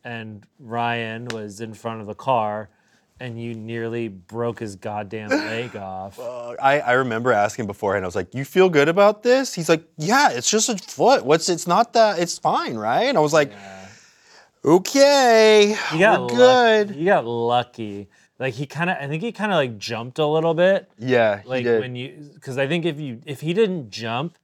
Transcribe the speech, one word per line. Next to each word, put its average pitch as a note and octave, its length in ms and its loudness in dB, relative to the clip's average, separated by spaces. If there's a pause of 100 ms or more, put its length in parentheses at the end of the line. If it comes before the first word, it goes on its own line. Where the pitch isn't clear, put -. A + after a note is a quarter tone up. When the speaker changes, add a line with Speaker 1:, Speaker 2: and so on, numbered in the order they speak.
Speaker 1:
and A2 400 -14 (140)
Ryan A#2 680 -6
was G#2+ 320 -12
in A2 140 -12
front A2+ 260 -10
of G#2 60 -14
the G#2 80 -10
car, G#2+ 540 -2 (500)
and A#2 240 -12
you A#2 120 -8
nearly A2+ 540 -8
broke A2 520 -8
his G#2 160 -10
goddamn G#2+ 520 -10
Speaker 2:
<laughs> - 20 -4
Speaker 1:
leg A#2 460 -4
off. F#2+ 420 -12
Speaker 2:
Uh, A#2+ 420 -12
I, C#3 200 2
I A#2+ 120 0
remember B2 400 0
asking G#2+ 340 0
beforehand, G2 380 -2
I F#2 40 -4
was F2 80 -6
like, F#2 180 -6
"You C3 100 -6
feel F#3 260 4
good D3 180 4
about G3+ 340 4
this?" B3+ 320 0
He's D#3+ 140 -6
like, E3 160 2 (140)
"Yeah, A#3 320 2
it's B2 200 -4
just G#3+ 180 0
a G#3+ 100 -4
foot. F#3 480 2
What's, D#3+ 220 2
it's E3+ 180 -4
not F#3+ 260 2
that, G#3+ 260 4
it's E3+ 200 -4
fine, E3+ 380 -2
right?" A#2 280 0
And C4 140 0
I - 20 4
was D3+ 140 2
like, D3 160 4
Speaker 1:
Yeah. F#2+ 360 -20 (760)
Speaker 2:
"Okay, A3 1120 6 (160)
Speaker 1:
You D#3 60 -2
got F#3+ 220 4
Speaker 2:
we're - 60 -6 (120)
Speaker 1:
luck-, A#3+ 500 6
Speaker 2:
good." G3 80 -12
Speaker 1:
you D3+ 80 -4
got F3 220 2
lucky. A#2 840 -2 (300)
Like, B2+ 160 -6
he C#3 100 -8
kinda, E3+ 340 -4
I C#3 80 -8
think D#3 160 -6
he A#3 100 -6
kinda, G3+ 220 -4
like, C3 220 -2
jumped A#2 420 -10
a D#3 80 0
little D#3+ 280 0
bit. F3+ 440 0
Speaker 2:
Yeah, A2+ 440 2
he - 60 -20
Speaker 1:
Like, B2+ 160 -4
Speaker 2:
did. A#2 160 2
Speaker 1:
when B2 140 -8
you, C#3 360 -14 (100)
'cause C3 160 -10
I C#3 100 0
think E3 200 -2
if D3+ 120 -4
you, C3 280 -10
if C#3+ 160 -12
he D#3+ 100 -4
didn't F3+ 380 -2
jump A#2 540 -8